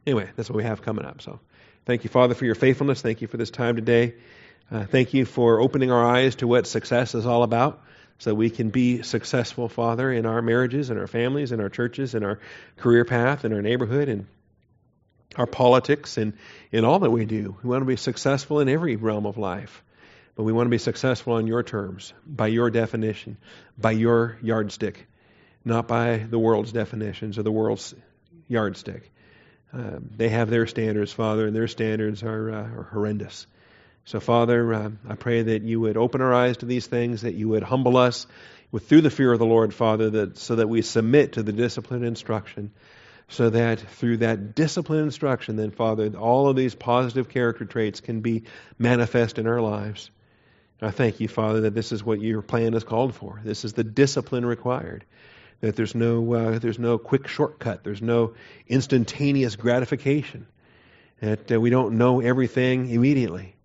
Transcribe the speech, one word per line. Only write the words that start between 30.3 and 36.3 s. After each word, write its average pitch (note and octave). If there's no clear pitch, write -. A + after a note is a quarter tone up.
their A#2
standards, G#2+
Father, A2
and G#2+
their A2+
standards A2
are, A2
uh, G#2+
are A2+
horrendous. G#2
So, -
Father, A#2+
uh, G#2+
I A2
pray A#2
that A2
you A2+
would A2
open B2
our B2+